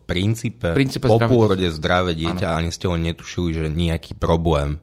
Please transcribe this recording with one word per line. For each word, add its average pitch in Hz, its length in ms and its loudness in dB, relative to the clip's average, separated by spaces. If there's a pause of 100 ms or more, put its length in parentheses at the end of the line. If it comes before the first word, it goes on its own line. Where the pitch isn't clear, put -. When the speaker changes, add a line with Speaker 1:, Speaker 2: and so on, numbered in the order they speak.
Speaker 1:
princípe 98 720 -2
Speaker 2:
V - 20 4
princípe 131 300 0
Speaker 1:
po 110 80 6
Speaker 2:
zdravé 117 160 2
Speaker 1:
pôrode 101 320 4
Speaker 2:
dieťa. 80 160 -2
Speaker 1:
zdravé 90 320 2
dieťa 82 340 -2
Speaker 2:
Áno. 82 80 0
Speaker 1:
a 80 60 0
ani 85 80 -2
ste - 160 -6
ho 87 160 0
netušili, 85 560 -4
že 78 160 -2
nejaký 85 400 -2
problém 80 720 0